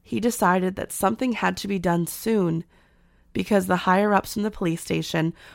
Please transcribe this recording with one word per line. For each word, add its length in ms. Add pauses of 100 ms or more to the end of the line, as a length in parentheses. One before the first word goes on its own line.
he 160
decided 580
that 160
something 400
had 260
to 100
be 100
done 280
soon 580 (720)
because 320
the 100
higher-ups 560
from 120
the 60
police 300
station 540 (200)